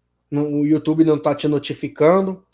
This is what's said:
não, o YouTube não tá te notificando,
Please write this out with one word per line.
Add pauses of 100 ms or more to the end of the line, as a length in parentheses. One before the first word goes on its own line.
(300)
não,
o
YouTube
não
tá
te
notificando,